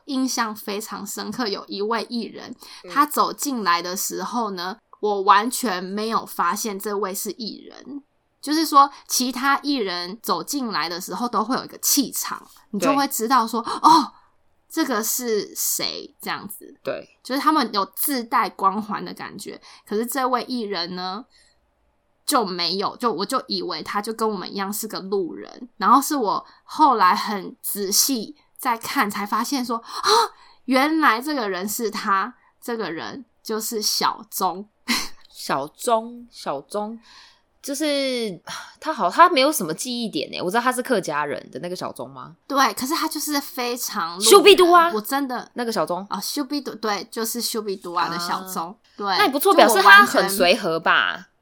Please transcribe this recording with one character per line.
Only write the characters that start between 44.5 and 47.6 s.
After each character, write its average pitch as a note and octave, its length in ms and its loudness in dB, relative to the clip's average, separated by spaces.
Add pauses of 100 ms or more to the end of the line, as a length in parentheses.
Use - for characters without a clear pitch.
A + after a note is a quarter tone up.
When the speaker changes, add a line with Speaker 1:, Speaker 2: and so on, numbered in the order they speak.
Speaker 2:
都 E4+ 160 6
啊。 F4 220 8
Speaker 1:
我 G#3+ 80 -2
真 C#4 260 -4
的， B3 280 -8
Speaker 2:
那 B3 100 -4
个 A3+ 60 -4
小 F#3+ 140 0
钟。 F3 240 -6
Speaker 1:
哦， F#3+ 120 -4
秀 - 220 -4
碧 C#4+ 180 -4
都， D4+ 140 -10
对， G#3+ 360 -4
就 A3+ 140 -4
是 A#3 160 -6
秀 A3 200 -4